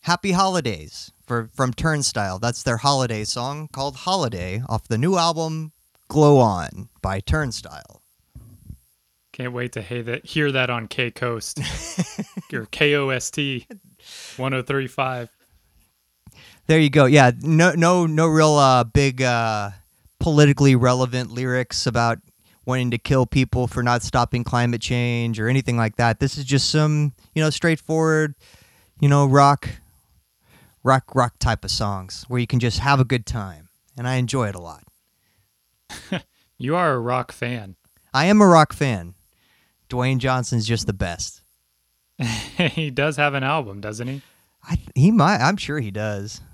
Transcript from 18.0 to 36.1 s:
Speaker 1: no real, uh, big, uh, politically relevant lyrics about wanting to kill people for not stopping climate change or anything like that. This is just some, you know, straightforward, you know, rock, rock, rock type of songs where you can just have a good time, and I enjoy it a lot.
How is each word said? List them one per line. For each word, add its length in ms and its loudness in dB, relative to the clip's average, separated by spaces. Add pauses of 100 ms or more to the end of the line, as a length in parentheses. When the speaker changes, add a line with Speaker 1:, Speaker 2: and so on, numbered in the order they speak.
Speaker 1:
no 220 0
real, 280 4
uh, 280 6
big, 380 0
uh, 480 -2 (500)
politically 560 6
relevant 560 0
lyrics 560 -4
about 320 0 (460)
wanting 260 -2
to 60 -2
kill 280 2
people 420 0
for 160 -4
not 180 2
stopping 420 -2
climate 380 -2
change 580 -4
or 80 -2
anything 300 0
like 180 0
that. 240 0
This 180 -2
is 60 -8
just 260 0
some, 440 0 (200)
you 80 -2
know, 80 2
straightforward, 840 0 (680)
you 60 2
know, 180 4
rock, 440 6 (1120)
rock, 320 2
rock 240 0
type 240 0
of 80 -8
songs 560 -6
where 140 -4
you 60 -2
can 120 0
just 200 -2
have 200 2
a 60 6
good 200 -2
time, 440 -10 (280)
and 80 -8
I 100 -2
enjoy 340 -2
it 60 -8
a 40 -12
lot. 240 -18 (1300)